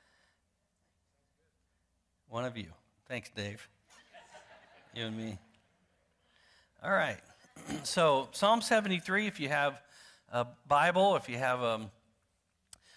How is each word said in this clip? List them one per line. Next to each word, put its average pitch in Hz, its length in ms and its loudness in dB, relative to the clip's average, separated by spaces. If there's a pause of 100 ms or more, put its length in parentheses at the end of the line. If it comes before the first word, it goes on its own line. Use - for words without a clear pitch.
(2250)
One 120 180 -6
of 117 120 -8
you. 98 100 -10 (400)
Thanks, 123 240 -10
Dave. 104 360 -10 (1300)
You 117 120 -6
and 110 120 -8
me. 110 220 -10 (1400)
All 180 80 -2
right. 156 260 0 (400)
<clears throat> - 260 -10
So 139 500 2
Psalm 220 280 4
seventy-three, 202 640 0
if 196 140 -6
you 143 100 -4
have 143 320 0 (500)
a 120 140 0 (220)
Bible, 175 480 6
if 139 120 -2
you 120 100 -6
have 127 240 0
a 110 280 -2 (1080)